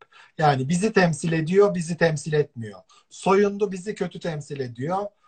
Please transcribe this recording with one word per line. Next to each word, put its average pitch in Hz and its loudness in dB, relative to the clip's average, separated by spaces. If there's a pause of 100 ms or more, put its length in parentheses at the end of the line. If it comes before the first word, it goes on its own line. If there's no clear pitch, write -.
(380)
Yani 139 2
bizi 190 0
temsil 170 2
ediyor, 175 4
bizi 170 -4
temsil 156 0
etmiyor. 113 -4 (300)
Soyundu, 202 0
bizi 190 -8
kötü 175 -6
temsil 147 -8
ediyor. 131 -6 (300)